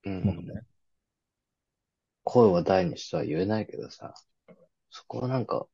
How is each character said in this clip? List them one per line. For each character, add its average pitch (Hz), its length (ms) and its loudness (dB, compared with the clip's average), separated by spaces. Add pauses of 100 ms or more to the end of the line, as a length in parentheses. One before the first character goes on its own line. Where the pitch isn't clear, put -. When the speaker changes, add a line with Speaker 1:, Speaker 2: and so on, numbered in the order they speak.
Speaker 1:
う 98 40 -6
ん。 92 160 -4
Speaker 2:
ま 95 80 4
あ - 20 -4
ね。 90 300 -12 (1600)
Speaker 1:
声 113 280 6
は 87 120 2
大 95 220 4
に - 120 -4
し - 120 -14
て 87 80 -4
は - 60 -2
言 - 180 -4
え 95 40 0
な 107 160 -2
い - 60 -8
け - 100 -14
ど - 120 -12
さ、 - 240 -18 (760)
そ - 180 -20
こ 120 120 -8
は 127 80 -4
な 131 100 0
ん 117 80 -2
か - 280 -4